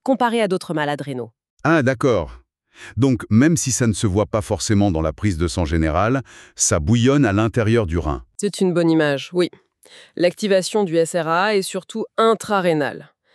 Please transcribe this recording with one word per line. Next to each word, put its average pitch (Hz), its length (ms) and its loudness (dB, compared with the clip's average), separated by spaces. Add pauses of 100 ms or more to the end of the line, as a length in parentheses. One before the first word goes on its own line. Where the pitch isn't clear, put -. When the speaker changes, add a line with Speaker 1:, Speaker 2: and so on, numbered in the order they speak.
Speaker 1:
comparés 233 380 0
à 208 60 0
d'autres 175 280 -4
malades 147 260 -2
rénaux. 127 300 -10 (320)
Speaker 2:
Ah, 160 180 2
d'accord. 117 640 0 (540)
Donc, 127 320 2
même 143 280 4
si - 140 -4
ça 117 160 0
ne 110 60 2
se - 120 -4
voit 101 220 0
pas 107 140 -4
forcément 101 500 0
dans 80 100 0
la 78 120 -2
prise 95 240 -2
de 85 100 0
sang 87 180 -2
générale, 85 560 0 (340)
ça - 240 0
bouillonne 120 460 4
à 98 80 0
l'intérieur 110 540 0
du 80 100 -2
rein. 73 260 -4 (140)
Speaker 1:
C'est - 240 -4
une 180 120 2
bonne 170 180 2
image, 147 420 0
oui. 180 160 0 (640)
L'activation 190 680 0
du 165 120 -2
S 165 180 0
R 165 140 -2
A 170 180 0
A 214 100 0
est 190 80 0
surtout - 420 -8 (120)
intrarénale. 175 920 0 (240)